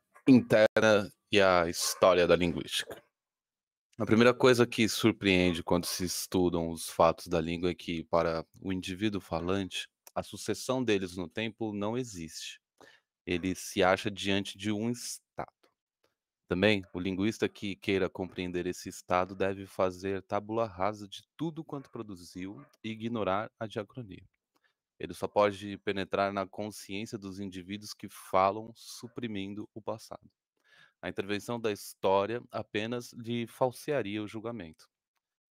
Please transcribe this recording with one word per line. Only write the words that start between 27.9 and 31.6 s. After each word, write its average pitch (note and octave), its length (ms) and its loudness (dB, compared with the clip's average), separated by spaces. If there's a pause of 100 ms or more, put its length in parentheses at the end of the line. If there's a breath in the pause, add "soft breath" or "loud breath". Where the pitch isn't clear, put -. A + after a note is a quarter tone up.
que G#2 140 -16
falam, G2+ 680 0
suprimindo G#2 960 -10
o A2+ 80 -18
passado. - 500 -12 (680 soft breath)
A F2+ 80 -8
intervenção G2+ 500 -4
da A2 140 -2